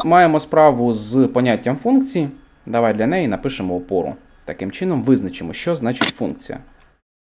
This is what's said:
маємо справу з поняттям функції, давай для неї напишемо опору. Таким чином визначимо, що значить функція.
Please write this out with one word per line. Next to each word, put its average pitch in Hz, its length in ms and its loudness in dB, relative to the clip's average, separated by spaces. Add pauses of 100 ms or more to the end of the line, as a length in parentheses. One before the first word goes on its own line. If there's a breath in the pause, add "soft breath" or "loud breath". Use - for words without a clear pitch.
маємо 165 340 4
справу 127 540 4
з 113 340 2
поняттям 123 480 0
функції, 233 540 0 (360)
давай 113 280 2
для 107 140 0
неї 170 200 0
напишемо 104 480 -4
опору. 87 400 -4 (300)
Таким 95 260 -8
чином 170 320 -2
визначимо, 98 500 -2
що 170 220 -4
значить 127 400 -2
функція. - 440 -10 (720)